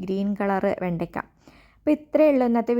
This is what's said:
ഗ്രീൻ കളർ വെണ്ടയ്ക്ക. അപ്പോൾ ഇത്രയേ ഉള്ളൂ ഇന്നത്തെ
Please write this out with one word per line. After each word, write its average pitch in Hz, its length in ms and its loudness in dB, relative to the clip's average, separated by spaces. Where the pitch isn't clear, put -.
ഗ്രീൻ 196 380 -4
കളർ 196 260 0
വെണ്ടയ്ക്ക. 175 360 -4
അപ്പോൾ 302 80 4
ഇത്രയേ 302 380 2
ഉള്ളൂ 254 140 2
ഇന്നത്തെ 233 340 0